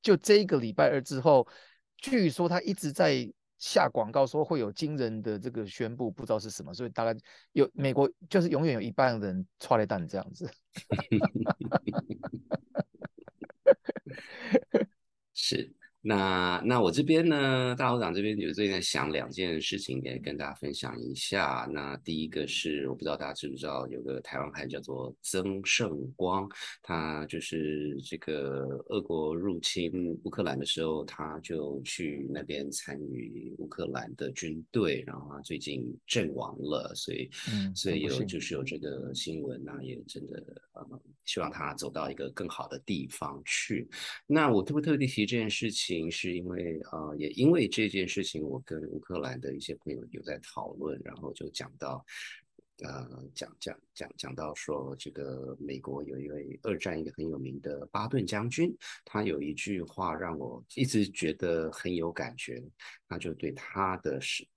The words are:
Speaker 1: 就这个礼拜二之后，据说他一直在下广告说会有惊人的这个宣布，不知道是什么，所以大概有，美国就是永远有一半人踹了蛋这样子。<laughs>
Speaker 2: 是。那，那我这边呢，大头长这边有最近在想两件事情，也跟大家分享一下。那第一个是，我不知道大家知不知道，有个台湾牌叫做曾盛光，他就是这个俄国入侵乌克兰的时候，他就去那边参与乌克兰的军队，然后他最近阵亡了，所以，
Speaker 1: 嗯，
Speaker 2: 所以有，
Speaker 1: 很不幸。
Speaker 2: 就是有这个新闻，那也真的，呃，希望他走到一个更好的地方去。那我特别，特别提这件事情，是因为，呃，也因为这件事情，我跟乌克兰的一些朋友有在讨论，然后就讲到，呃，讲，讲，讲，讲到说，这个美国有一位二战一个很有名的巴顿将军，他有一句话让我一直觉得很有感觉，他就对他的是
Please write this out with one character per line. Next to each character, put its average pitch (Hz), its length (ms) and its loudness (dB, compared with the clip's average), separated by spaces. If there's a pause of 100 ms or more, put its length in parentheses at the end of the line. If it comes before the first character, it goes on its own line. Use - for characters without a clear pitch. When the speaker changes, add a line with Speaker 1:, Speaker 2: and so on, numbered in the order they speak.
Speaker 1:
就 196 160 8
这 214 280 10
个 180 120 4
礼 113 160 0
拜 143 160 8
二 143 120 4
之 139 200 -2
后， 135 260 10 (500)
据 233 320 4
说 170 200 2
他 175 120 4
一 202 120 0
直 151 180 -2
在 143 400 4 (260)
下 - 300 4
广 113 240 0
告 139 140 6
说 151 180 2
会 151 160 2
有 104 120 2
惊 151 260 -2
人 110 240 0
的 104 180 0
这 123 120 -4
个 113 140 -4
宣 113 300 -4
布， 117 160 0
不 - 140 -8
知 - 40 -8
道 110 100 4
是 107 100 -6
什 95 140 -10
么， 87 100 -10
所 120 120 -6
以 113 40 -4
大 113 160 0
概 113 120 2 (360)
有， 139 200 6
美 135 200 2
国 139 180 6 (180)
就 190 120 6
是 170 80 4
永 151 160 4
远 151 80 6
有 107 80 2
一 113 100 -2
半 123 280 6
人 95 260 0 (140)
踹 - 180 6
了 107 80 6
蛋 95 220 0
这 98 100 -4
样 - 160 -4
子。 165 160 -8 (240)
<laughs> - - 0
Speaker 2:
是。 - 380 0 (360)
那， 92 560 4
那 120 180 6
我 92 100 8
这 139 100 4
边 160 260 6
呢， 131 480 4
大 127 140 4
头 123 100 4
长 87 140 0
这 98 80 2
边 107 160 2
有 80 160 -2
最 101 140 2
近 98 80 2
在 90 40 2
想 76 320 0
两 65 160 0
件 82 320 0
事 98 200 -2
情， 65 240 -4
也 64 160 -6
跟 71 180 -4
大 71 80 -4
家 71 80 -6
分 73 180 -6
享 62 300 -6
一 64 140 -6
下。 67 580 0
那 69 240 -4
第 80 240 -2
一 80 60 -2
个 76 200 -2
是， 71 400 0
我 65 60 -2
不 - 60 -8
知 78 80 -4
道 73 100 0
大 71 80 -6
家 71 80 -6
知 73 160 -8
不 67 60 -6
知 71 100 -8
道， 67 220 -4
有 64 160 -8
个 65 180 -4
台 - 160 -6
湾 71 140 -2
牌 69 160 -8
叫 69 120 -6
做 65 320 -6 (120)
曾 95 420 -2
盛 85 340 2 (160)
光， 95 320 2 (360)
他 80 420 -2
就 80 140 -6
是 76 640 -2
这 69 160 -8
个 67 720 -4
俄 101 120 0
国 78 320 0
入 87 280 -2
侵 85 640 0
乌 98 60 -4
克 104 140 -2
兰 67 160 0
的 69 40 -4
时 80 200 0
候， 78 220 0
他 78 340 -8
就 73 420 -4
去 71 480 -4
那 71 140 -4
边 71 260 -4
参 71 300 -6
与 62 580 -8
乌 - 80 -6
克 - 220 -4
兰 62 280 -6
的 69 140 -4
军 80 400 -6
队， 76 380 2
然 - 120 -10
后 73 120 -14
他 71 100 -12
最 71 160 -6
近 67 260 -4 (220)
阵 87 300 2
亡 - 240 -6
了， 71 340 -4
所 - 220 -6
以， - 120 -6 (240)
Speaker 1:
嗯， 98 240 0
Speaker 2:
所 95 160 0
以 78 100 0
有， 73 80 0
Speaker 1:
很 65 80 0
不 - 20 -2
幸。 64 80 0
Speaker 2:
就 78 120 -4
是 82 140 -4
有 69 100 -2
这 71 140 -6
个 65 380 -6
新 - 260 -4
闻， 67 240 -6
那 139 160 -10
也 127 260 -10
真 - 200 -12
的， - 100 -12 (360)
呃， - 140 -14 (380)
希 - 140 -2
望 78 100 0
他 73 240 -6
走 73 160 -8
到 71 220 -4
一 - 20 -8
个 67 160 -6
更 82 180 -6
好 - 200 -8
的 69 180 -10
地 71 240 -2
方 71 340 -8
去。 - 460 -2 (380)
那 151 240 6
我 101 100 8
特 143 140 -2
别， 147 80 2
特 151 120 4
别 131 120 2
提 107 180 2
这 120 100 -2
件 110 140 0
事 113 220 -2
情， - 240 -2 (160)
是 90 220 -4
因 87 120 -4
为， 87 320 -4 (140)
呃， 78 260 -6
也 76 120 -2
因 143 220 6
为 151 180 4
这 107 180 2
件 95 180 0
事 95 160 -2
情， 78 220 -4
我 71 220 -6
跟 80 240 -6
乌 78 100 -8
克 87 200 -6
兰 65 200 -6
的 67 160 -6
一 71 40 -8
些 - 160 -8
朋 - 180 -8
友 60 180 -8
有 - 120 -12
在 71 160 -6
讨 - 340 -10
论， 71 320 -6
然 - 100 -12
后 71 160 -10
就 73 200 -10
讲 - 280 -10
到， 65 260 -8 (800)
呃， 67 240 -8 (260)
讲， - 160 -8 (120)
讲， - 180 -8 (140)
讲， - 240 -10
讲 65 180 -8
到 76 200 -6
说， 69 440 -4
这 - 120 -10
个 65 460 -8
美 69 220 -6
国 69 240 -6
有 67 160 -8
一 71 100 -8
位 71 340 -10
二 98 140 -2
战 82 220 -2
一 80 40 -4
个 78 120 -6
很 78 100 -4
有 76 140 -4
名 65 220 -6
的 71 320 -6
巴 107 140 0
顿 127 180 0
将 107 240 -2
军， 165 260 0 (300)
他 104 180 0
有 78 180 0
一 76 120 -4
句 95 280 -4
话 85 320 -4
让 82 240 -4
我 62 240 -8 (140)
一 - 80 2
直 107 240 4
觉 80 280 -2
得 82 360 0
很 90 240 -4
有 85 160 0
感 117 240 -6
觉， - 260 -10 (460)
他 85 100 -8
就 82 160 -6
对 80 200 -4
他 95 440 -2
的 - 220 -2
是 - 260 -4 (120)